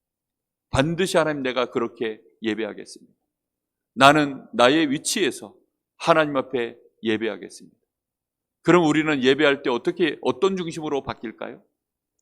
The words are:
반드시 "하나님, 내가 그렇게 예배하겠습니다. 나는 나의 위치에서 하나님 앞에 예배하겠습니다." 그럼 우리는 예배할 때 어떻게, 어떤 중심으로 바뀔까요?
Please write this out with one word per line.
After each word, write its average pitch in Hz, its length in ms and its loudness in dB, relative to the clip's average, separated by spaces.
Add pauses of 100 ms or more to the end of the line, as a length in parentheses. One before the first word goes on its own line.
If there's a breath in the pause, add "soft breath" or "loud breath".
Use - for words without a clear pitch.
(680)
반드시 165 480 -2
"하나님, 151 260 -2
내가 123 280 -4
그렇게 113 500 -6 (220)
예배하겠습니다. 107 720 -8 (800)
나는 143 580 4
나의 135 380 4
위치에서 131 640 -4 (420)
하나님 156 400 2
앞에 120 400 -4 (260)
예배하겠습니다." 104 760 -6 (840)
그럼 170 240 4
우리는 151 360 0
예배할 139 400 2
때 139 80 -2
어떻게, 170 500 -2
어떤 190 360 -2
중심으로 160 460 -6
바뀔까요? 110 600 -12 (600)